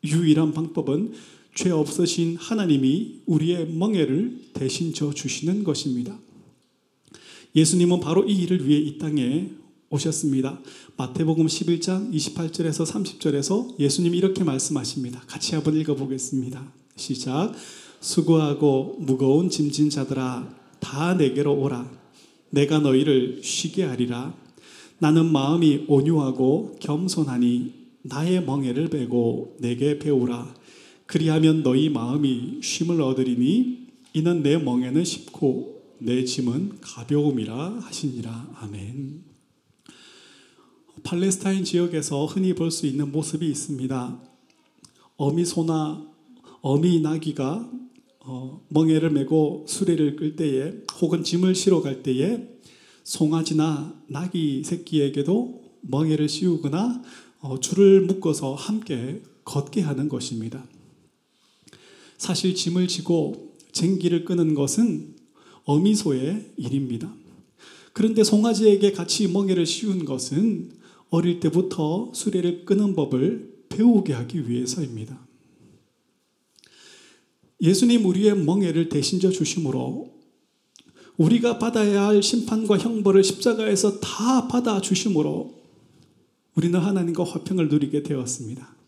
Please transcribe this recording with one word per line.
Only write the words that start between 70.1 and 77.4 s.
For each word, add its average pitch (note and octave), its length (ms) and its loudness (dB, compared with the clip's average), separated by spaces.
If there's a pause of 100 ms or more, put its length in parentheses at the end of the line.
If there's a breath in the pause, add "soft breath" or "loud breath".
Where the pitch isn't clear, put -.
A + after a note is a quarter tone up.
어릴 E3+ 320 0
때부터 F3 760 -2
수레를 F3 500 -2
끄는 G3+ 300 2
법을 D3 720 -2
배우게 G#3+ 440 4
하기 A#2+ 360 -4
위해서입니다. A#2+ 800 -6 (2250 soft breath)